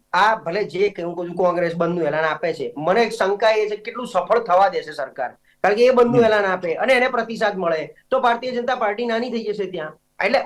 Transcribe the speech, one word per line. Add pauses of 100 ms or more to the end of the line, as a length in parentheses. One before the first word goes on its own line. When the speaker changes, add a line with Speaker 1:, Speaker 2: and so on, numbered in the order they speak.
(140)
Speaker 1:
આ
ભલે
જે
કે
હું
કહું
છું
કોંગ્રેસ
બંધનું
એલાન
આપે
છે,
મને
એક
શંકા
એ
છે
કેટલું
સફળ
થવા
દેશે
સરકાર, (340)
કારણ
કે
એ
બંધનું
Speaker 2:
હમ.
Speaker 1:
એલાન
આપે
અને
એને
પ્રતિસાદ
મળે (160)
તો
ભારતીય
જનતા
પાર્ટી
નાની
થઈ
જશે
ત્યાં,
એટલે